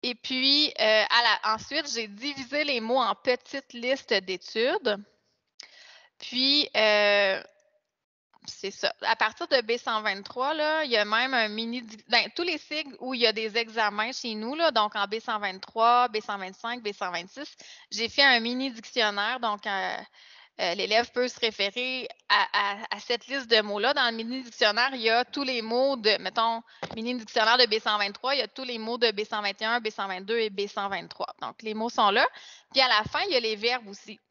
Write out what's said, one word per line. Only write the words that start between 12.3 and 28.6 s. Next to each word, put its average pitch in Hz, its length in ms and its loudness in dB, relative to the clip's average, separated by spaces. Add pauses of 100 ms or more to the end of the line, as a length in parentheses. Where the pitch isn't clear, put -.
tous 349 80 -4
les 339 140 -2
sigles 302 420 -8
où 254 140 -6
il 240 80 0
y 226 60 6
a 220 40 6
des 220 260 -4
examens 220 540 0
chez 233 240 -6
nous, 226 200 -6
là, 330 160 2
donc 214 240 -2
en 202 120 0
B 220 120 -6
cent 220 200 -6
vingt-trois, 226 720 2
B 214 160 -6
cent 202 120 -6
vingt-cinq, 226 440 -10
B 208 120 -6
cent 185 180 -6
vingt-six, 190 440 -10 (360)
j'ai 220 180 -4
fait 285 140 4
un 254 160 6
mini 247 320 -2
dictionnaire. 220 680 -2
Donc, 214 260 -4
euh, 190 320 -4 (640)
euh, 175 140 0
l'élève 208 360 2
peut 247 160 0
se - 120 -8
référer 240 680 -4 (220)
à, 202 240 4
à, 202 420 -2
à 208 40 -14
cette 233 260 -6
liste 254 240 -6
de 220 120 6
mots-là. 208 320 0
Dans 269 120 2
le 233 100 0
mini 233 280 -8
dictionnaire, 233 500 2
il 247 80 -8
y 226 80 2
a 240 160 4
tous 285 180 -6
les 254 180 -2
mots 254 340 2
de, 214 240 2
mettons, 226 420 -2 (340)
mini 233 200 -4
dictionnaire 226 420 2
de 247 80 8
B 220 160 0
cent 214 160 0
vingt-trois, 208 380 -2
il 262 40 0
y 226 40 0
a 214 40 -4
tous - 160 -12